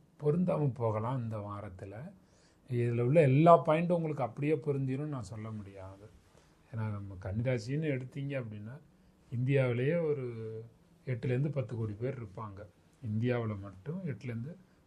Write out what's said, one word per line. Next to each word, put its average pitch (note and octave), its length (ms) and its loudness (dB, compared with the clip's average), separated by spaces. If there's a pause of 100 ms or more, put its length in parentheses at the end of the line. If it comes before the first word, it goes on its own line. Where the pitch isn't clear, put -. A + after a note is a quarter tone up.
(160)
பொருந்தாம D3+ 580 2
போகலாம் A2+ 480 0
இந்த A2 140 -4
வாரத்துல. G2+ 580 -10 (760)
இதுல A#2+ 300 2
உள்ள C3+ 200 8
எல்லா D#3+ 460 10
பாயிண்ட்டும் E3 260 4
உங்களுக்கு D#3 300 0
அப்படியே C#3 320 0
பொருந்திரும்னு C3+ 520 -2
நான் C#3 160 -8
சொல்ல G#2+ 280 -10
முடியாது. G2 600 -14 (640)
ஏன்னா A2 160 -4
நம்ம G2+ 320 -8
கன்னிராசின்னு B2 640 -2
எடுத்தீங்க C#3 540 -4
அப்படின்னா, G#2+ 360 -12 (520)
இந்தியாவிலேயே B2+ 640 2
ஒரு D3+ 300 0 (840)
எட்டுலேருந்து C3 460 -2
பத்து B2+ 240 -4
கோடி A2 160 -2
பேர் A#2 300 -6
இருப்பாங்க. G2+ 440 -12 (400)
இந்தியாவுல A2+ 540 0
மட்டும் D3 460 -10
எட்டுலேருந்து B2 480 -8 (320)